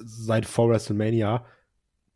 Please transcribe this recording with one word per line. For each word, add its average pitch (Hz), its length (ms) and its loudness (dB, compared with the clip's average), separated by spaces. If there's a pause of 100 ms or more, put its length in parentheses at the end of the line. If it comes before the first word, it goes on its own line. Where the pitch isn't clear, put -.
seit 113 400 -2
vor 117 240 2
WrestleMania 110 760 0 (720)